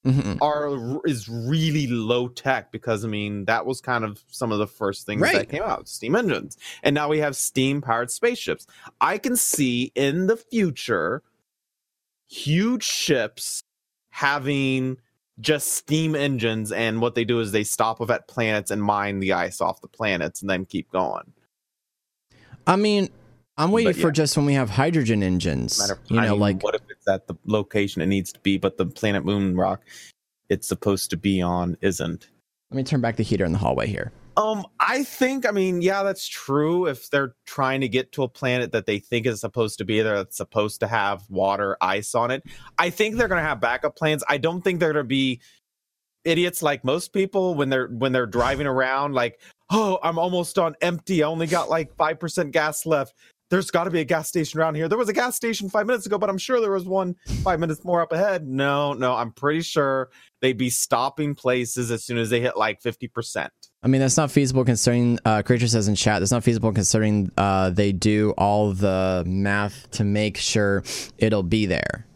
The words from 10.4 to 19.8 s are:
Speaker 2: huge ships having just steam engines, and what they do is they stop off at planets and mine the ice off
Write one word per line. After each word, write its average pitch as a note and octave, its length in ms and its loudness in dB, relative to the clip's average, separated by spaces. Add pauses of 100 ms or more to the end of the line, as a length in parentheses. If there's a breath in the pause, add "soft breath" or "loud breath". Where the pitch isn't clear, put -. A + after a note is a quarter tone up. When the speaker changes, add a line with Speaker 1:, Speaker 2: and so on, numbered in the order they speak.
Speaker 2:
huge G#3 540 0
ships - 800 -2 (460)
having C3+ 880 0 (420)
just C#3 340 0
steam D#3 420 -2
engines, A2+ 560 -2
and A2+ 300 0
what A#2+ 140 0
they A#2 80 0
do A#2 160 0
is G#2+ 120 -2
they G#2+ 120 2
stop A2+ 380 -2
off A2 80 -4
at - 180 0
planets A2 440 -2
and G#2 120 -2
mine G2+ 360 -2
the F#2+ 140 0
ice F2+ 280 -2
off F2+ 200 -2